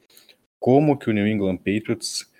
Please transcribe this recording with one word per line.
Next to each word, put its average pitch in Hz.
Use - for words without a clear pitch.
Como 143
que -
o 110
New 101
England 98
Patriots -